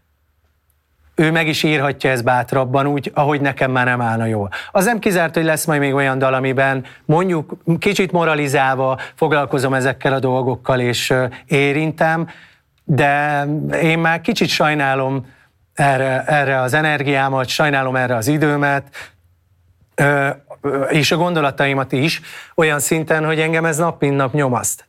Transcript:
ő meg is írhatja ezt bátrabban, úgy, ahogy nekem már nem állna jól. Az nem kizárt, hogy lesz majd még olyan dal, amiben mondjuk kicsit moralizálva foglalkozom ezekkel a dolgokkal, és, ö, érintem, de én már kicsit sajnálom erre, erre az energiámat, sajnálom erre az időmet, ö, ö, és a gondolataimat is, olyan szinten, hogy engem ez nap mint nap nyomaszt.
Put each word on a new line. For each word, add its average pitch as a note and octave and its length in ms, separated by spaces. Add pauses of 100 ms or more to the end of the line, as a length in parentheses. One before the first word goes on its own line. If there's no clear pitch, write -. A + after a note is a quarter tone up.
(1160)
ő D#3+ 160
meg E3 160
is D3+ 160
írhatja C#3+ 460
ezt B2+ 140
bátrabban, B2+ 640
úgy, C#3+ 260
ahogy D3 280
nekem C3+ 300
már B2+ 140
nem B2 160
állna A2+ 240
jól. G#2+ 240 (220)
Az F#3+ 140
nem A#3 140
kizárt, F3+ 360
hogy E3+ 80
lesz D#3 220
majd D3+ 140
még C#3 140
olyan C3+ 240
dal, C3 160
amiben C3 520 (200)
mondjuk E3 520 (220)
kicsit F#3+ 320
moralizálva C3+ 880 (160)
foglalkozom C#3+ 580
ezekkel C3 400
a C3+ 60
dolgokkal, B2+ 600
és, A#2+ 300
ö, B2+ 160 (200)
érintem, D#3 840 (560)
de C#3+ 640 (360)
én E3 180
már E3 220
kicsit F#3+ 260
sajnálom C3+ 800 (480)
erre, C3 520
erre C#3 360
az B2+ 120
energiámat, C#3 720
sajnálom C3+ 480
erre B2+ 200
az A2+ 120
időmet, C#3+ 840 (840)
ö, C#3+ 340 (320)
ö, C#3 220
és C#3+ 280
a F3 60
gondolataimat C#3 760
is, D3 300 (340)
olyan D#3 240
szinten, D#3+ 460
hogy D#3 140
engem D#3+ 260
ez D#3+ 120
nap E3 240
mint C#3+ 140
nap C3+ 180
nyomaszt. C3 560